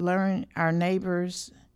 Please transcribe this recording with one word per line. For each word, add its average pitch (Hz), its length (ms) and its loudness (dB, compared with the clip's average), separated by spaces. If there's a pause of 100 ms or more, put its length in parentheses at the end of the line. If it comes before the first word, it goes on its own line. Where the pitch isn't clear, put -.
learn 190 440 0 (100)
our 165 160 2
neighbors 180 800 0 (240)